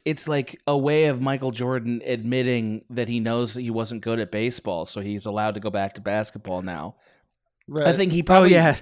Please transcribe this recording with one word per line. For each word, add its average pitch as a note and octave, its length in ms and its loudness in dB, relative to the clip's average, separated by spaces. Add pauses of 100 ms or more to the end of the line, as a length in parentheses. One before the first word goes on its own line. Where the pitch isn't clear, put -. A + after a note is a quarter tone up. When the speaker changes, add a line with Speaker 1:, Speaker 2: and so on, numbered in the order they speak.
Speaker 1:
it's, D#3 220 -4
like, C#3+ 400 -2
a C#3+ 100 2
way D3 280 4
of C3+ 160 2
Michael C3+ 280 0
Jordan A#2+ 560 -2
admitting A#2+ 840 -2
that A#2+ 160 -4
he A#2+ 120 -2
knows A#2 360 -2
that B2+ 80 -8
he A#2 80 -4
wasn't A2+ 300 -4
good A2+ 180 -2
at G2+ 120 -4
baseball, G#2 540 -4
so - 160 -8
he's G2+ 240 -6
allowed G#2+ 300 -2
to G#2 40 -8
go G2+ 120 -6
back G2 240 -2
to G2 60 -16
basketball G2+ 600 -4
now. F2+ 360 -8 (720)
Speaker 2:
Right. D3+ 160 0
Speaker 1:
I E3 60 6
think F3+ 220 2
he E3+ 80 2
Speaker 3:
Oh, - 20 0
Speaker 1:
probably F#3 280 8
Speaker 3:
yeah. E3 300 6